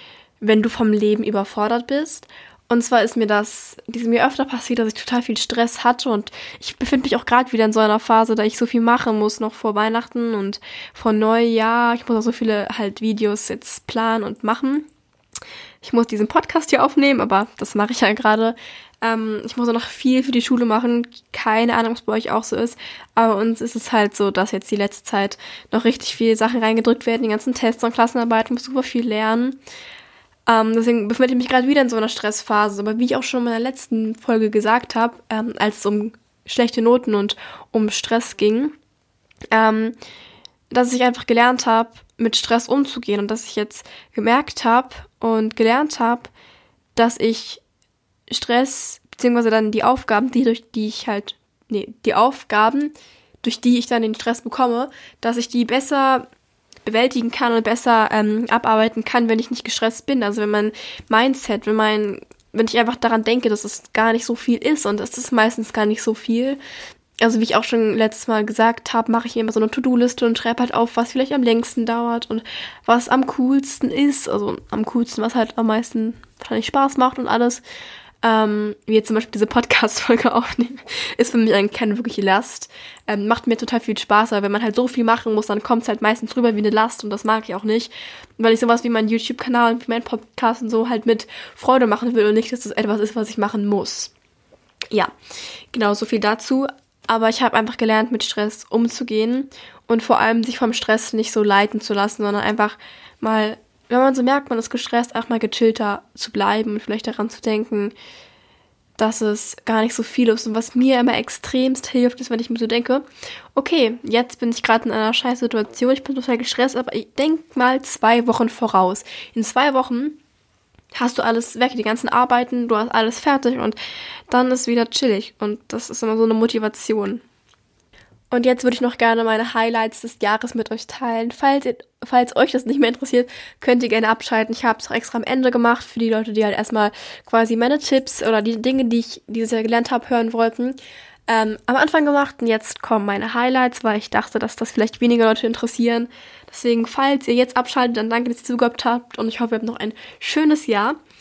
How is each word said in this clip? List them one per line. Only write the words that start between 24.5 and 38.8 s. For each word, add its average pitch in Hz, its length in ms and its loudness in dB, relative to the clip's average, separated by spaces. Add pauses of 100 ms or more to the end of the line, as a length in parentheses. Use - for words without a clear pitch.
jetzt 190 180 -6
die 214 60 -2
letzte 202 280 -4
Zeit 196 320 -2 (360)
noch 226 120 0
richtig - 320 0
viele 226 200 2
Sachen 226 260 0
reingedrückt 226 420 2
werden. 233 180 0
Die 226 60 0
ganzen 220 240 -2
Tests 233 320 -2
und 233 80 0
Klassenarbeiten, 233 600 0
muss 240 100 -6
super 262 180 -4
viel 240 240 -2
lernen. 226 540 -2 (840)
Ähm, 220 280 4
deswegen 226 340 2
befinde 247 240 2
ich 247 60 2
mich 247 100 -2
gerade 254 200 2
wieder 285 140 4
in 247 80 2
so 233 60 0
einer 220 120 0
Stressphase. 208 720 -2
Aber 214 180 -2
wie 240 60 2
ich 247 120 0
auch 262 60 -2
schon 254 180 -2
in 240 40 0
meiner 233 160 -2
letzten 226 540 -4
Folge 220 340 0
gesagt 220 460 0
hab, 233 340 -2
ähm, 220 300 -4
als 214 200 0
es - 80 -4
um 208 260 -2 (340)
schlechte 240 340 0
Noten 240 340 4
und 202 220 0 (360)
um 220 180 0
Stress - 480 -4
ging, 226 320 2 (800)